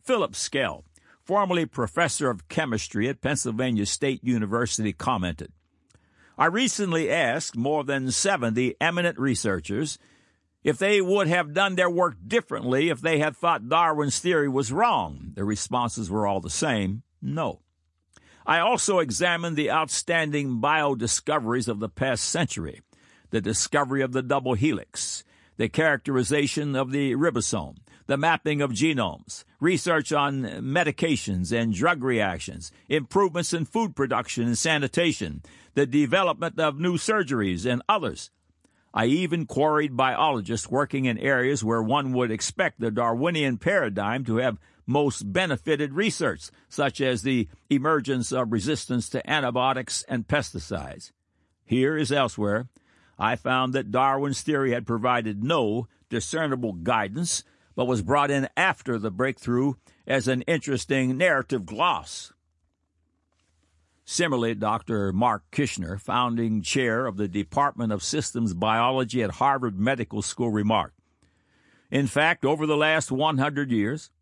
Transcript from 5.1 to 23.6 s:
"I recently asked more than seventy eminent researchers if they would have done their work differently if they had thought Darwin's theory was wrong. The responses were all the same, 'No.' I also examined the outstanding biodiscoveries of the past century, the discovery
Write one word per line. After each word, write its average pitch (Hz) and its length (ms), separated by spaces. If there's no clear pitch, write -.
"I 151 80
recently 180 640
asked 143 460
more 143 280
than 135 260
seventy 123 680
eminent 170 380
researchers 113 800
if 151 140
they 196 240
would 190 240
have 160 260
done 190 220
their 180 160
work 175 260
differently 131 600
if 131 140
they 160 160
had 151 180
thought 143 320
Darwin's 151 500
theory 160 300
was 131 240
wrong. 101 640
The 98 100
responses 113 680
were 104 160
all 98 140
the 87 80
same, 107 540
'No.' 143 400
I 165 140
also 202 400
examined 170 580
the 143 140
outstanding 147 920
biodiscoveries 131 1080
of 104 100
the 107 100
past 131 360
century, - 560
the 110 100
discovery 135 600